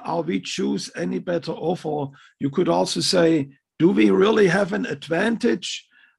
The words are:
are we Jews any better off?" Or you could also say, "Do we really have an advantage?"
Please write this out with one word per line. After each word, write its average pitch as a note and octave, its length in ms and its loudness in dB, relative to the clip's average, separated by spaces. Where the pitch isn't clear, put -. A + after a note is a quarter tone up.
are E3 180 -4
we - 180 -4
Jews - 560 -6
any F3+ 220 -4
better E3+ 340 -6
off?" E3+ 320 -6
Or D3 280 -6
you C#3 80 0
could E3 220 0
also F3+ 300 0
say, E3 500 2
"Do E3+ 120 6
we G#3 180 6
really G3 380 4
have F#3 260 0
an G3+ 140 -4
advantage?" G#3 1000 -2